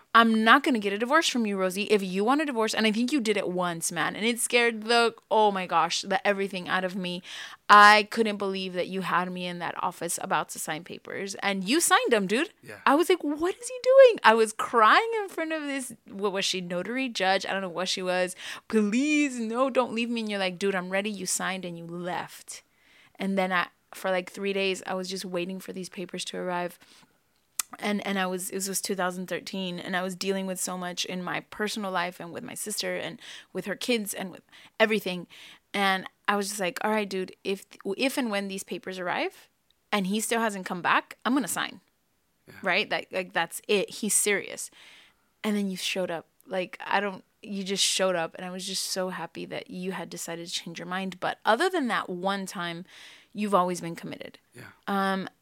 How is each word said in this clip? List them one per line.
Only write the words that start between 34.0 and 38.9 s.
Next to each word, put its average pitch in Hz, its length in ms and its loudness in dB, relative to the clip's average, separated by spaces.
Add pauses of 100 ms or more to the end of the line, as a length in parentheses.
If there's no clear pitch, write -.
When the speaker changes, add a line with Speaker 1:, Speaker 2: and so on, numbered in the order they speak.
Speaker 1:
and 190 180 -8
with - 120 -18 (380)
everything. 196 460 0 (460)
And 190 320 0 (220)
I 208 80 2
was 202 140 -2
just 208 100 -6
like, 175 240 -2
"All 214 80 0
right, 214 180 0
dude, 185 340 -6
if, 190 220 -4 (320)
if 262 200 0
and 254 120 0
when 202 200 -2
these 190 140 -8
papers 185 360 -10